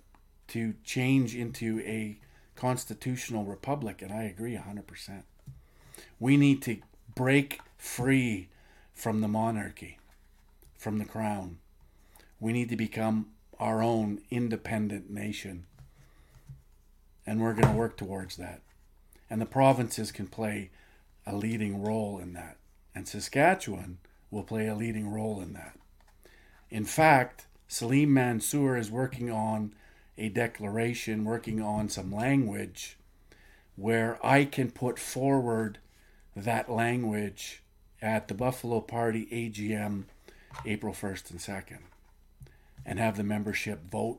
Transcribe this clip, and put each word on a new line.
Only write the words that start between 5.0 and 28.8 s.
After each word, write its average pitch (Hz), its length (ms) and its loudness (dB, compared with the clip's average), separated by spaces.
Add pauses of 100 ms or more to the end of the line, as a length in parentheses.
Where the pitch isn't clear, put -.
We 131 180 6
need 143 260 8
to 110 160 -2 (360)
break 139 460 2 (180)
free 123 720 2 (440)
from 110 280 0
the 107 80 2
monarchy, 107 720 -2 (800)
from 107 220 -4
the 107 60 -2
crown. 101 540 -4 (840)
We 110 120 0
need 120 160 2
to 120 80 -2
become 110 520 0 (300)
our 110 240 2
own 110 380 2 (100)
independent 107 800 -2
nation. 101 580 -8 (1600)
And 107 160 0
we're 113 140 2
gonna 110 220 8
work 113 200 2
towards 92 400 -8
that. 87 260 -12 (680)
And 110 100 0
the 110 60 0
provinces 127 640 4
can 101 160 -8
play 104 440 -6 (540)
a 101 100 -8
leading 104 460 -2
role 104 380 -2
in 90 160 -12
that. 85 240 -14 (360)
And 95 120 -8
Saskatchewan 104 920 0 (320)
will 104 120 -6
play 110 240 -2
a 107 80 -2
leading 107 340 -4
role 107 320 -4
in 87 120 -10
that. 90 260 -16 (920)
In 110 160 -4
fact, 143 640 6 (220)
Salim 139 440 4
Mansour 131 640 4
is 110 140 -2